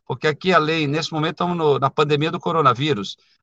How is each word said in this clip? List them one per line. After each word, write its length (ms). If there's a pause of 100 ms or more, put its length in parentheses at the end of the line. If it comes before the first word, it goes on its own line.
porque 220
aqui, 260
além, 340
nesse 260
momento, 220
estamos 220
no, 220
na 100
pandemia 420
do 100
coronavírus, 760 (260)